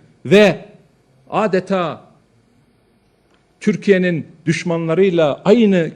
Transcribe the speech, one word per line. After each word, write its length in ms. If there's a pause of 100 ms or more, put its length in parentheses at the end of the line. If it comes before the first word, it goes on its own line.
(260)
ve 380 (680)
adeta 760 (1600)
Türkiye'nin 680 (200)
düşmanlarıyla 1000
aynı 520